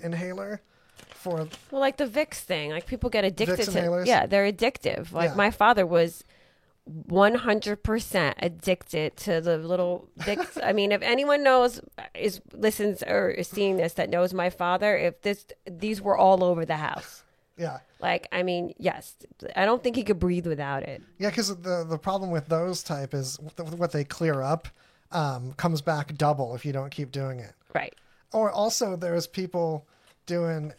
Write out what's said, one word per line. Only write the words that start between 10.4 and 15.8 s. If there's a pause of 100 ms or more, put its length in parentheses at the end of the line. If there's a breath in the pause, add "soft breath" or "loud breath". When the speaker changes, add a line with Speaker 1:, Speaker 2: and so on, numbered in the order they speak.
Speaker 1:
<laughs>
Speaker 2:
I
mean,
if
anyone
knows, (340)
is, (140)
listens
or
is
seeing
this
that
knows
my
father,
if
this, (260)
these